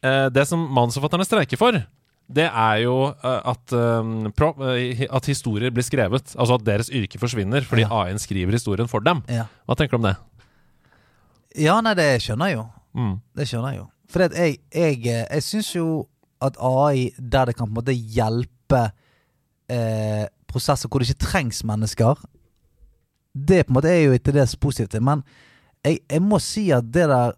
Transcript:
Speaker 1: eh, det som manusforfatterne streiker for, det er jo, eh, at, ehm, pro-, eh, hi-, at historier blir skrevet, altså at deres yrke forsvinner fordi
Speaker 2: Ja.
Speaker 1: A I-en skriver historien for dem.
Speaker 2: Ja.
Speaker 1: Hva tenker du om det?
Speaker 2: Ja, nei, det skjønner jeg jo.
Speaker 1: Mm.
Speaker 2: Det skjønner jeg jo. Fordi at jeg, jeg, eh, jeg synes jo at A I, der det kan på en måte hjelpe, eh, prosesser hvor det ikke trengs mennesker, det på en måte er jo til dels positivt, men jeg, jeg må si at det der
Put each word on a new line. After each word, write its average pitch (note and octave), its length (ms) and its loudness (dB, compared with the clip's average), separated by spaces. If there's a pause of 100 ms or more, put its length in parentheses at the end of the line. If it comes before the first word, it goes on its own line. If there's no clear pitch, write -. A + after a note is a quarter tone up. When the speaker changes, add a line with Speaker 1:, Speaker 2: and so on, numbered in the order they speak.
Speaker 1:
eh, C3+ 280 2
det C3+ 180 2
som E3+ 140 0 (100)
manusforfatterne C3+ 540 0
streiker - 340 0
for, A3+ 160 4 (520)
det D3 200 2
er A2+ 340 2
jo, B2 120 2 (160)
eh, B2+ 340 -4
at, - 280 -6
ehm, A2+ 600 0
pro-, D3+ 300 0
eh, B2 320 -2
hi-, B2+ 160 -4
at C3 180 -2
historier A#2+ 440 -2
blir A#2+ 120 0
skrevet, B2 500 -2
altså B2 220 2
at A2 80 -2
deres G#2+ 260 0
yrke A#2 300 -4
forsvinner A#2+ 440 -2
fordi A2+ 200 2
Speaker 2:
Ja. G#2 80 -2
Speaker 1:
A G2+ 160 0
I-en G2 100 -4
skriver F#2+ 340 -2
historien A2+ 360 -2
for A2 120 -2
dem. D3 280 0
Speaker 2:
Ja. A#2 180 -4 (200)
Speaker 1:
Hva A#2 100 0
tenker C3+ 200 0
du A#2 60 0
om G#2+ 60 2
det? - 80 0 (1400)
Speaker 2:
Ja, D#3 260 2
nei, A3 140 0
det D#3+ 160 2 (120)
skjønner C3 260 -2
jeg D3 100 -2
jo. A2 80 -8 (280)
Speaker 1:
Mm. A2 200 -2 (200)
Speaker 2:
Det C3+ 120 -6
skjønner A#2+ 260 -6
jeg - 80 -10
jo. - 60 -14 (200)
Fordi F3+ 180 2
at D#3+ 100 0
jeg, D#3 240 0 (140)
jeg, D#3 340 0
eh, A#2 280 -2
jeg D3 80 0
synes - 320 -6
jo E3 120 -2 (540)
at C3+ 180 -2
A C3 340 2
I, B2+ 260 0
der B2+ 280 0
det A#2+ 100 -4
kan A#2 120 -4
på G#2 40 -6
en A2+ 80 -4
måte B2+ 160 -2
hjelpe, A#2 880 -2 (840)
eh, A2 560 -2 (220)
prosesser B2+ 420 -2
hvor C3 120 0
det A#2+ 100 0
ikke - 180 -2
trengs C3+ 360 -2
mennesker, A2 520 0 (1160)
det D3 320 4
på - 40 -4
en B2+ 60 4
måte D#3 160 4
er F3 140 4
jo B2+ 120 6
til C#3 160 0
dels C#3 220 2
positivt, A#2+ 460 -2
men C#3 200 0 (640)
jeg, D#3+ 160 0 (100)
jeg D#3 120 0
må G3+ 180 2
si G#3 320 -2
at B2 180 2
det E3+ 180 2
der B2 300 2